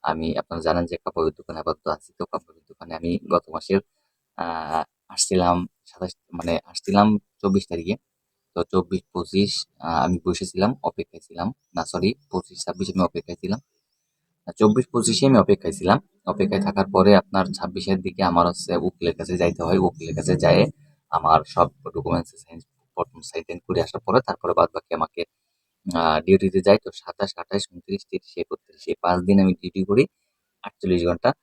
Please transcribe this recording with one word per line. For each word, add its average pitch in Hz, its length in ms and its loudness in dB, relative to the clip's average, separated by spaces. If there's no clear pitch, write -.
আমি, 80 360 -4
আপনারা 82 240 -8
জানেন 82 240 0
যে 87 100 -8
কাপড়ের 80 420 -4
দোকানে 80 220 -12
আপাতত 78 280 -6
আছি, - 320 -8
তো 87 60 -4
কাপড়ের - 440 -12
দোকানে 82 260 -14
আমি 85 240 -2
গত 87 180 0
মাসের, 82 300 -2
আহ, 80 460 -4
আসছিলাম 90 580 0
সাতাশ, - 260 -12
মানে 85 320 -4
আসছিলাম 104 520 2
চব্বিশ 98 280 2
তারিখে। 85 260 -4
তো 87 80 -2
চব্বিশ 92 380 -2
পঁচিশ, 95 540 -2
আহ, 80 240 -2
আমি 87 220 0
বসেছিলাম, 95 580 -2
অপেক্ষায় - 380 -8
ছিলাম, 87 320 -8
না 82 100 -4
সরি, 95 280 0
পঁচিশ - 340 -6
ছাব্বিশ 98 240 -6
আমি 92 140 0
অপেক্ষায় 87 320 -4
ছিলাম, 98 240 -6
না, - 100 -16
চব্বিশ 110 340 4
পঁচিশে 117 340 2
আমি 135 120 6
অপেক্ষায় 95 360 2
ছিলাম। 98 260 2
অপেক্ষায় 98 360 -2
থাকার 98 320 0
পরে 98 220 8
আপনার 95 300 2
ছাব্বিশের 95 560 -4
দিকে 95 220 -4
আমার 87 240 2
হচ্ছে 87 300 -4
উকিলের 85 380 -2
কাছে 87 220 -6
যাইতে 87 260 0
হয়, 87 140 2
উকিলের 82 380 -2
কাছে 82 200 0
যেয়ে 87 320 2
আমার 80 380 2
সব 87 200 2
ডকুমেন্টস - 640 -6
সাইন, - 300 -20
প্রথম 85 260 -6
সাইন 82 260 -8
টাইন 90 200 -10
করে 87 140 -2
আসার - 240 -6
পরে 107 160 4
তারপরে 90 320 -4
বাদ 85 200 4
বাকি - 200 -8
আমাকে, 80 280 -4
আহ, 80 240 2
ডিউটিতে 95 420 2
যাই। 98 220 6
তো 92 100 -12
সাতাশ, - 440 -10
আঠাশ, 98 260 -6
ঊনত্রিশ, 95 360 -10
তিরিশ, - 280 -10
একত্রিশ, - 500 -12
এই 87 140 -4
পাঁচ 90 200 2
দিন 98 180 4
আমি 92 140 6
ডিউটি 92 320 -6
করি 107 200 4
আটচল্লিশ 90 420 -2
ঘন্টা। 87 380 0